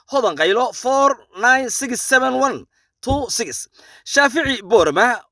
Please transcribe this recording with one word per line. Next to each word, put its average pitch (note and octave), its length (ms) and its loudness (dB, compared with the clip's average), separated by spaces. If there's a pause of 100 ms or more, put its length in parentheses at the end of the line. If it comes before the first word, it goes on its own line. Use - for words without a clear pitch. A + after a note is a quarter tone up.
Hodan G#3+ 280 -2
Qaylo, G3+ 360 0
four C4+ 440 0 (200)
nine B3+ 320 2
six B3+ 320 -6
seven C4 340 2
one C4 300 -2 (360)
two C4+ 260 -2
six. F3+ 400 -8 (380)
Shafici C#4 560 0
Borma, G3 580 2 (120)